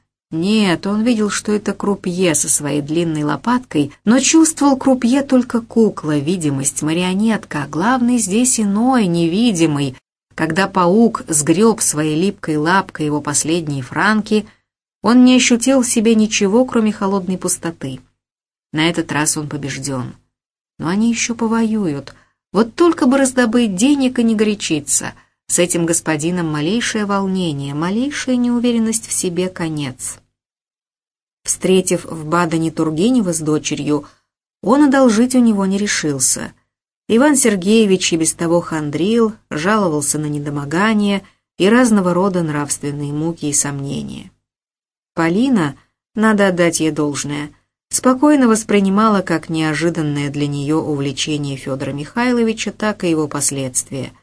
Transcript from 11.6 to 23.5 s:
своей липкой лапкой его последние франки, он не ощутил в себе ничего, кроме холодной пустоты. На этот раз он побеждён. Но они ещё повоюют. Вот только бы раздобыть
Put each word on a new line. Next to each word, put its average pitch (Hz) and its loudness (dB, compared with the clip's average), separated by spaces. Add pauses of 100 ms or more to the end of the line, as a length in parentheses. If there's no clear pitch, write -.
своей 156 -2
липкой 170 -2
лапкой 170 -2
его 147 -2
последние 147 -4
франки, 208 0 (560)
он 247 6
не 254 8
ощутил 254 4
в 254 0
себе 226 2
ничего, 214 2
кроме 226 0
холодной 190 -4
пустоты. 165 -6 (720)
На 156 0
этот 165 -2
раз 147 -2
он 151 -6
побеждён. 135 -8 (640)
Но 143 -6
они 214 2
ещё 233 -2
повоюют. 220 -2 (400)
Вот 226 0
только 339 2
бы 269 4
раздобыть 240 2